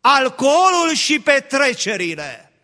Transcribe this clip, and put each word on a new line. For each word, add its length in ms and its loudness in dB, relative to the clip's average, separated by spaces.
Alcoolul 920 2
și 260 -2
petrecerile. 1300 -4